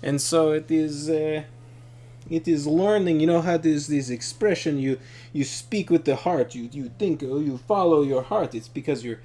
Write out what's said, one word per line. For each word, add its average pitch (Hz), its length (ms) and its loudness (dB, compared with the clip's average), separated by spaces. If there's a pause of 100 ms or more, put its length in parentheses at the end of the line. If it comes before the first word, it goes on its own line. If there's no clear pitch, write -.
And 143 180 -2
so 160 320 2
it 156 180 -2
is, 156 380 0
uh, 156 360 -2 (840)
it 165 200 -4
is 147 180 2
learning, 175 540 2
you 156 60 4
know, 170 140 4
how 170 160 0
there's 156 300 2
this 143 240 -2
expression, 151 680 -2
you, 135 200 -2 (340)
you 143 120 -2
speak - 460 -6
with 170 140 4
the 135 120 2
heart, 147 380 -2
you, 120 180 -10
you 135 260 -10
think, 180 240 -2
oh, 135 160 -4
you 143 200 -2
follow 170 440 4
your 135 200 0
heart. 185 320 -2
It's 113 140 -10
because 135 360 -4
your 113 200 -8